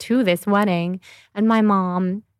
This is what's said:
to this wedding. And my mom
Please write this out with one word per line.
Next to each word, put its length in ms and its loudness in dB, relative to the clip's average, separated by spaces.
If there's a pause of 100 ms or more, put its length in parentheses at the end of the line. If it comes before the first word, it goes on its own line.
to 240 0
this 220 0
wedding. 540 0 (340)
And 140 0
my 120 4
mom 640 0 (180)